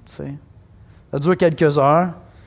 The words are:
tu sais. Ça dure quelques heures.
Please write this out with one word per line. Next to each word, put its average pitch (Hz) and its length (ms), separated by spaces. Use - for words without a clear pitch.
tu - 80
sais. 139 220
Ça 135 60
dure 160 200
quelques 156 420
heures. 160 340